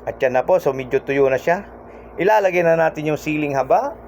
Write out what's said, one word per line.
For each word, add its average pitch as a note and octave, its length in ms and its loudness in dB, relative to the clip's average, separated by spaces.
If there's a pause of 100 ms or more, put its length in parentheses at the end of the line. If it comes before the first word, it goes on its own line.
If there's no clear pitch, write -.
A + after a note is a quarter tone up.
At - 160 -10
yan B2+ 160 0
na B2+ 80 2
po. F#3 160 2
So, C#3 160 0
medyo C3+ 240 -2
tuyo C#3 320 2
na B2+ 80 0
siya. F3+ 240 -2 (560)
Ilalagay F3+ 480 2
na E3 80 4
natin D#3 400 0
yung - 40 -8
siling D3+ 360 -4
haba. F3 400 0 (120)